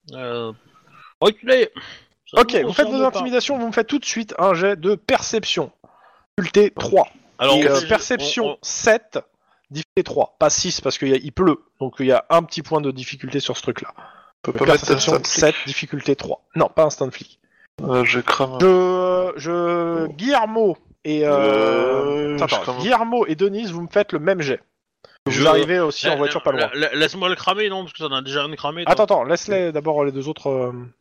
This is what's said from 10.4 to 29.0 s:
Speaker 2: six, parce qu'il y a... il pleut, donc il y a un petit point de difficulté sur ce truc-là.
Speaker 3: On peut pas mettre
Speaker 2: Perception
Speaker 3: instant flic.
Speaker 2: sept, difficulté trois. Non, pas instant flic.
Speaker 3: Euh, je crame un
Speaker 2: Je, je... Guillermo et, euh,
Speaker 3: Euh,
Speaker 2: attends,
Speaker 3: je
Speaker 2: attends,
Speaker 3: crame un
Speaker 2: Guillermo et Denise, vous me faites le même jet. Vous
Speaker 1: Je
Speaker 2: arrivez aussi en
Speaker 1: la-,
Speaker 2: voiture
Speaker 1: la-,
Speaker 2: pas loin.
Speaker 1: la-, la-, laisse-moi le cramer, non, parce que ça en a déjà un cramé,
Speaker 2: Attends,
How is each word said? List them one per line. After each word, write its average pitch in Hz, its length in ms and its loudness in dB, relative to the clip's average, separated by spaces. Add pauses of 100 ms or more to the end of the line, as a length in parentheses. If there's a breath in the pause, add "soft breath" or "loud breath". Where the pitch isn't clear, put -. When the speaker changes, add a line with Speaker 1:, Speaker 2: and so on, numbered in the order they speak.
Speaker 2:
six, - 320 -2
parce 135 160 -2
qu'il 135 120 -2
y 131 40 6
a... 131 40 4
il 127 140 -6
pleut, 175 280 2 (200)
donc 131 200 -8
il 131 80 0
y 131 40 4
a 120 200 4
un 170 100 6
petit 151 220 -10
point 156 180 -2
de 139 80 -2
difficulté 131 500 -8
sur 127 160 -4
ce - 60 -12
truc-là. - 340 -8
Speaker 3:
On - 560 -12
peut - 20 -6
pas 143 120 0
mettre 156 120 4 (100)
Speaker 2:
Perception 143 260 2
Speaker 3:
instant 135 160 0
flic. - 100 -2
Speaker 2:
sept, 151 160 4 (120)
difficulté 139 480 -4
trois. - 280 -8 (120)
Non, 156 180 2
pas 160 120 4
instant 139 260 -2
flic. - 280 -20 (440 soft breath)
Speaker 3:
Euh, 127 200 2
je 120 160 2
crame 131 340 0
un 127 60 -8
Speaker 2:
Je, 185 760 4
je... 170 720 -2
Guillermo 220 680 0 (280)
et, 151 220 0
euh, - 40 2
Speaker 3:
Euh, 135 1040 2
Speaker 2:
attends, 151 120 0
Speaker 3:
je - 80 0
Speaker 2:
attends, 98 80 -4
Speaker 3:
crame 127 140 -4
un - 20 -8
Speaker 2:
Guillermo 233 480 0
et 160 80 -2
Denise, 196 360 -2
vous 170 100 -8
me 170 60 -10
faites 202 240 0
le 165 80 -4
même 180 220 0
jet. 135 200 -4 (680 soft breath)
Vous 131 40 -2
Speaker 1:
Je 139 140 2
Speaker 2:
arrivez 156 340 4
aussi 147 280 -2
en 151 40 2
Speaker 1:
la-, 147 60 0
Speaker 2:
voiture 147 260 -2
Speaker 1:
la-, 147 80 2
Speaker 2:
pas 135 60 -2
loin. 156 160 -2
Speaker 1:
la-, 147 160 -2
la-, 123 60 -6
laisse-moi 170 340 0
le 180 60 0
cramer, 202 340 -2
non, 190 140 -6
parce 165 100 -16
que - 60 -18
ça 160 60 -8
en 139 60 -4
a 131 100 -2
déjà 139 220 0
un 151 120 -8
cramé, 156 300 -6
Speaker 2:
Attends, 185 200 4